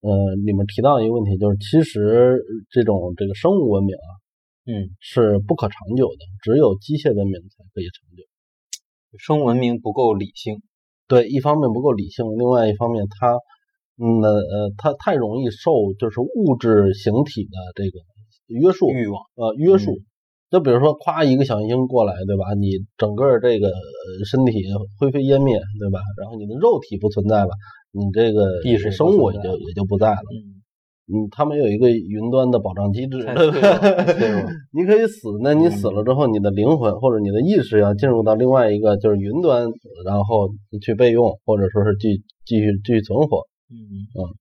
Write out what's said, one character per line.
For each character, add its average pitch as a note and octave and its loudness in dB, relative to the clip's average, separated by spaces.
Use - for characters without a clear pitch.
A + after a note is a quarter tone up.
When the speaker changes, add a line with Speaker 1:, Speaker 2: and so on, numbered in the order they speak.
Speaker 1:
呃， G2 0
里 G2+ -2
面 G2 0
提 - -4
到 C3 4
一 A2 0
个 A2+ 0
问 A#2 0
题， G2+ 0
就 G#2 2
是 G2+ 0
其 D3+ 2
实 A#2+ 4
这 B2 2
种， F#2+ 0
这 G2 -4
个 F#2+ -6
生 F3 0
物 C#3 0
文 G#2 2
明 F#2+ -2
啊， - -20
Speaker 2:
嗯。 G#2 -8
Speaker 1:
是 - 2
不 E3+ 0
可 A2 -4
长 G2+ -8
久 C3 0
的， - -10
只 A2+ 2
有 A2+ 2
机 D3 -8
械 D3 0
文 G2+ -2
明 G2 -4
才 F2+ -20
可 G#2 -12
以 F2+ -8
长 F2 -20
久。 D#2 -20
Speaker 2:
生 D3+ -2
物 C#3+ 0
文 A#2+ 2
明 A#2+ -2
不 A2 -8
够 A2+ 2
理 G2 -6
性。 G#2+ -12
Speaker 1:
对， B2 4
一 C3 -2
方 D3 0
面 C3 0
不 A#2+ -4
够 C#3+ 2
理 G2 -4
性， A#2 -8
另 B2 0
外 A#2+ 2
一 G#2 0
方 A#2 -4
面 G#2 -4
它， B2 0
嗯， A#2 2
呃， G#2 0
它 D3+ -2
太 F#3 -2
容 A#2 -2
易 B2+ -4
受， E3 -2
就 A2+ -4
是 A#2+ -8
物 D#3 0
质 G#2 4
形 A2+ 0
体 A#2 -8
的 F#2+ -16
这 G2 -6
个 F2+ -18
约 C3+ 2
束。 F#3 0
Speaker 2:
欲 B2 -2
望。 G2+ -8
Speaker 1:
呃， A2+ -4
约 E3+ 4
束。 G3+ 0
Speaker 2:
嗯。 - -10
Speaker 1:
就 F3+ 2
比 C#3+ 0
如 A#2+ 4
说， D3+ 4
夸 E3 -4
一 C3 4
个 C#3 2
小 A#2+ -4
行 G#2+ -4
星 B2+ 0
过 B2+ 2
来， F#2+ -2
对 G2+ 0
吧？ G2 -2
你 G2 0
整 G#2 -2
个 B2+ 2
这 A2+ 2
个， G2+ 2
呃， F#2 -10
身 C3 2
体 A2 0
灰 C#3 0
飞 C#3 -2
烟 C3+ 2
灭， B2+ 2
对 G#2 -6
吧？ F#2+ -4
然 G2 -12
后 A#2 -14
你 G#2 -12
的 A2 -10
肉 F#3+ 2
体 - -10
不 G#2 -2
存 G#2 -2
在 G#2+ 2
了， F2+ -4
你 G2+ -4
这 A2 2
个 F#2+ 0
Speaker 2:
意 A#2+ 2
识 G#2 -2
也 - -
不 F#2+ -8
存 - -14
在 D3+ 2
了。 F3+ 4
Speaker 1:
生 G3+ 6
物 A#2 2
也 G2+ -6
就， F#2 -6
也 F2+ -10
就 G2 -2
不 G2 -2
在 G#2+ 2
了。 G2+ 0
Speaker 2:
嗯。 G2+ -14
Speaker 1:
嗯， G#2+ -2
他 D3 -2
们 D3 -4
有 C#3 2
一 G#2 0
个 B2 4
云 G#2+ -2
端 C3 2
的 A#2 2
保 G2 -6
障 G2+ -2
机 A#2+ -4
制， C3 -6
Speaker 2:
太 B2 -8
脆 D#3+ 4
弱 D3+ 2
了， D#3 0
Speaker 1:
对 - 2
吧？ G3 4
Speaker 2:
太 F3 2
脆 G#3+ 0
弱 F#3+ -2
了。 - -6
Speaker 1:
<laughs> - -20
你 D#3+ 0
可 G#3 4
以 A3+ 4
死， G#3+ -10
那 C#3+ 2
你 D#3+ 4
死 G#2 -2
了 G#2 -2
之 B2+ 2
后， C#3 2
Speaker 2:
嗯。 A2 2
Speaker 1:
你 G#2+ 0
的 G2+ 0
灵 A#2 2
魂 G#2+ -2
或 B2+ 2
者 A2+ 0
你 G2+ -2
的 G#2 0
意 F#3 2
识 G#2+ 2
要 G2+ 4
进 A#2 0
入 A#2 2
到 G#2+ 2
另 B2 2
外 B2+ 4
一 G#2 0
个， G#2 2
就 G#2+ 2
是 G#2 2
云 G#2 -4
端， B2 2
然 G2+ -2
后 G#2 0
去 A2 -4
备 A#2+ 4
用， A#2 2
或 G#2+ 0
者 F#2+ 0
说 G2+ 0
是 G#2 0
继-， G#2 -2
继 A#2 0
续， G#2+ 2
继 B2 -2
续 A2+ 2
存 C3 0
活。 B2 -4
Speaker 2:
嗯。 A#2 -20
Speaker 1:
嗯。 F#2 -8